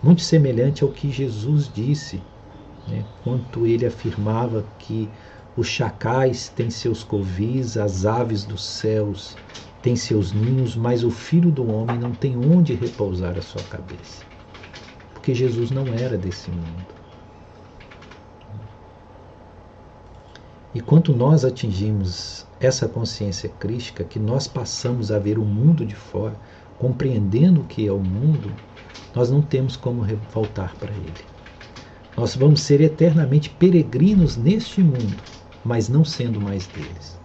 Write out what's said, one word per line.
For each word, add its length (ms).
Muito 200
semelhante 600
ao 80
que 200
Jesus 640
disse, 500
né, 180
quando 440
ele 180
afirmava 800
que 320
os 100
chacais 840
têm 220
seus 320
covis, 760
as 300
aves 380
dos 200
céus 720
têm 140
seus 360
ninhos, 440
mas 260
o 80
Filho 400
do 180
Homem 300
não 140
tem 240
onde 380
repousar 600
a 60
sua 220
cabeça. 600
Porque 220
Jesus 380
não 160
era 280
desse 320
mundo. 380
E 60
quando 340
nós 300
atingimos 1000
essa 280
consciência 600
crística, 560
que 160
nós 260
passamos 640
a 80
ver 200
o 60
mundo 400
de 120
fora, 400
compreendendo 840
o 20
que 220
é 60
o 60
mundo, 540
nós 180
não 120
temos 340
como 260
re-, 160
voltar 440
para 160
ele. 320
Nós 200
vamos 240
ser 200
eternamente 680
peregrinos 880
neste 460
mundo, 340
mas 240
não 160
sendo 360
mais 260
deles. 580